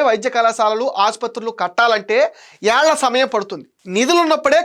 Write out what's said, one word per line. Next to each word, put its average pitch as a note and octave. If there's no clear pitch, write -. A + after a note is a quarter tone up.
వైద్య A3
కళాశాలలు, A3+
ఆసుపత్రులు A3+
కట్టాలంటే G#3+
ఏళ్ల D4+
సమయం B3+
పడుతుంది. G3
నిధులున్నప్పుడే D#4